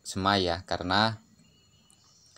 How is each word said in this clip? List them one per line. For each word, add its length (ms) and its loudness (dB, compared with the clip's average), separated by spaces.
semai 400 0
ya, 240 -2
karena 560 0